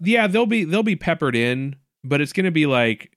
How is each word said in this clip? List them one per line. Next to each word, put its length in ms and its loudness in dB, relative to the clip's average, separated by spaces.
yeah, 260 2
they'll 200 0
be, 180 0
they'll 180 0
be 140 0
peppered 400 -2
in, 400 -2
but 160 0
it's 120 -4
gonna 180 0
be 160 2
like, 500 0